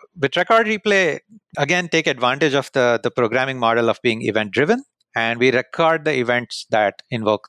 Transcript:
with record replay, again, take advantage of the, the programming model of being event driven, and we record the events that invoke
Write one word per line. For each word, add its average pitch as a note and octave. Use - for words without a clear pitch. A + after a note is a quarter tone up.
with C#3
record A3+
replay, G3
again, E3+
take D#3+
advantage C3+
of C3+
the, A#2+
the A#2+
programming B2+
model A2+
of G#2+
being A#2
event G#2+
driven, E3
and A#2
we B2+
record D#3+
the D3
events A#2+
that G#2+
invoke G#2+